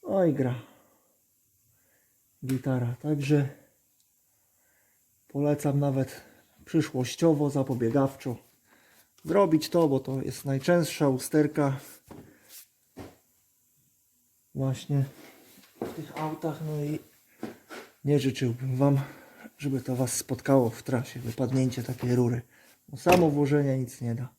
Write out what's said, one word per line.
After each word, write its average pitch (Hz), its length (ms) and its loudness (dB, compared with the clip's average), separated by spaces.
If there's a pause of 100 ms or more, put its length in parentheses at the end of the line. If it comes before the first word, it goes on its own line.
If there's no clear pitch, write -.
No 196 220 0
i 160 80 4
gra. 127 220 0 (1900)
Gitara. 127 540 -2
Także 143 480 2 (1800)
polecam 143 520 0
nawet 135 400 -2 (440)
przyszłościowo, 147 880 0
zapobiegawczo 131 880 0 (880)
zrobić 165 440 2
to, 165 200 4
bo 135 120 2
to 135 220 -6
jest - 220 -10
najczęstsza 143 640 2
usterka 143 720 2 (2750)
właśnie 135 500 -2 (760)
w - 140 -8
tych 147 240 -12
autach. 156 480 -6
No 151 180 -4
i 151 140 -4 (1040)
nie 143 140 4
życzyłbym 127 580 -2
wam, 139 240 4 (580)
żeby 135 220 -4
to 127 160 -4
was 127 160 0
spotkało 131 580 2
w - 120 -14
trasie, 123 380 -4
wypadnięcie 123 640 -2
takiej 123 320 -2
rury. 120 280 2 (460)
Bo 139 80 -16
samo 175 340 4
włożenie 143 480 2
nic 127 220 -6
nie 117 140 -2
da. 123 140 -8 (100)